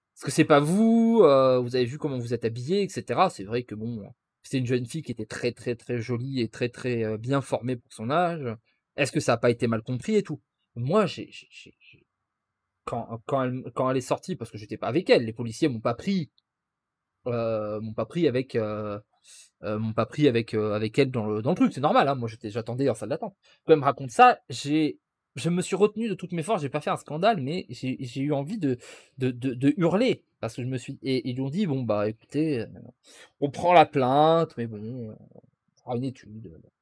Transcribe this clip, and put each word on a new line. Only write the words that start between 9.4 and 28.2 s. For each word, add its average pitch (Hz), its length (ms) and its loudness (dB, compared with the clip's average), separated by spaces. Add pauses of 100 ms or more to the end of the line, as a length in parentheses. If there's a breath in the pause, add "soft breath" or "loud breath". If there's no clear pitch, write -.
été 120 160 0
mal 110 160 -2
compris 127 320 -2
et 202 80 4
tout ? 147 180 -10 (340)
Moi, 165 300 0
j'ai, 113 260 -8
j'ai, - 200 -20
j'ai, - 280 -20
j'ai, - 260 -20 (800)
quand, 117 400 -8
quand 131 180 -2
elle, 127 200 -4 (120)
quand 131 160 0
elle 135 60 0
est 127 40 -2
sortie, 143 340 -4
parce - 140 -10
que - 80 -14
j'étais 107 200 -10
pas 92 100 -6
avec 160 220 0
elle, 160 160 6
les 110 80 -6
policiers 120 340 -2
m'ont 113 140 -6
pas 120 120 0
pris, 190 380 -4 (960)
euh, 110 540 -2
m'ont 110 120 -8
pas 113 120 -4
pris 170 220 0
avec, 131 280 -2
euh, 107 440 -4 (640 loud breath)
euh, 107 160 -4
m'ont 110 140 -2
pas 113 120 0
pris 147 220 2
avec, 117 260 2
euh, 107 200 0
avec 110 260 0
elle 135 120 2
dans 117 140 -2
le, 107 160 -2
dans 127 100 0
le 180 40 0
truc. 254 180 2
C'est 127 80 -10
normal, 175 260 4
hein. 139 80 0
Moi, 117 120 -4
j'étais, 107 240 -12
j'attendais 120 380 -2
en 110 40 4
salle 104 160 -8
d'attente. 127 260 -6 (300 soft breath)
Quand 160 80 4
elle 156 60 6
me 131 60 -2
raconte 135 260 -2
ça, 247 280 8 (100)
j'ai, 147 500 -2 (360)
je 151 140 -4
me 175 120 0
suis 175 160 -4
retenu 214 320 0
de 190 40 -4
toutes - 200 -10
mes 165 100 -2
forces. 196 180 -2
J'ai 143 80 -4
pas 147 120 -4
fait - 80 -4
un 160 80 -2
scandale, 180 440 0
mais 156 280 -6
j'ai, 127 320 -6
j'ai 131 200 -8